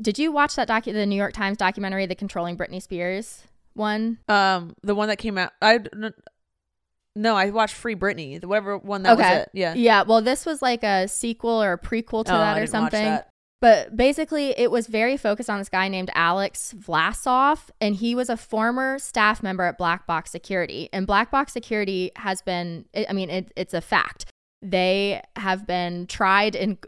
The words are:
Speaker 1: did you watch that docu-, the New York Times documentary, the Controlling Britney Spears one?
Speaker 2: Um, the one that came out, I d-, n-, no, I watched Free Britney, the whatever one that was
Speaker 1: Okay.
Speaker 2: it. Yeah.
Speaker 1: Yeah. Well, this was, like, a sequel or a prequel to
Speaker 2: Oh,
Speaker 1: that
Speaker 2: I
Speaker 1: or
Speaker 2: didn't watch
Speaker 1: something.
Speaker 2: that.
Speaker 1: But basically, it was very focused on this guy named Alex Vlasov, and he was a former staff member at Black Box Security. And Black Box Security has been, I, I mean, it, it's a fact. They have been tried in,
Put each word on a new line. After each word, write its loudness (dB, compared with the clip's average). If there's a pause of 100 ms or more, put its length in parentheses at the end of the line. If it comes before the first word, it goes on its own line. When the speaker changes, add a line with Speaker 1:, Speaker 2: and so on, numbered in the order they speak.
Speaker 1:
did -2
you 0
watch 0
that 0
docu-, -2
the -2
New 0
York -2
Times -4
documentary, -2
the -4
Controlling -6
Britney -8
Spears -6 (300)
one? -2
Speaker 2:
Um, 2 (100)
the -2
one 0
that -2
came -6
out, -2 (100)
I 6
d-, -10
n-, -10 (1000)
no, 2
I 4
watched 0
Free -6
Britney, -4
the -12
whatever 0
one -6
that 10
was 4
Speaker 1:
Okay. 6
Speaker 2:
it. -2
Yeah. -2
Speaker 1:
Yeah. 6
Well, 6
this -2
was, -4
like, 0
a 2
sequel -2
or 2
a -2
prequel -4
to 0
Speaker 2:
Oh, 4
Speaker 1:
that 2
Speaker 2:
I 0
Speaker 1:
or 0
Speaker 2:
didn't -6
watch 0
Speaker 1:
something. 0
Speaker 2:
that. -2 (320)
Speaker 1:
But 6
basically, 0
it 2
was 0
very 0
focused -2
on -2
this -10
guy 0
named -4
Alex 0
Vlasov, 0 (120)
and 0
he -2
was -2
a -2
former -2
staff 0
member -2
at 0
Black -2
Box -4
Security. -6
And -2
Black 2
Box 0
Security -4
has -6
been, -6 (100)
I, -2
I -4
mean, -4
it, -6
it's -6
a -2
fact. -2 (380)
They 0 (140)
have -4
been -4
tried 2
in, -2 (100)